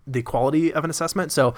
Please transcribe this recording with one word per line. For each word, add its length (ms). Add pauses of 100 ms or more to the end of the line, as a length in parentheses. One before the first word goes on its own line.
the 160
quality 520
of 100
an 60
assessment. 420
So 260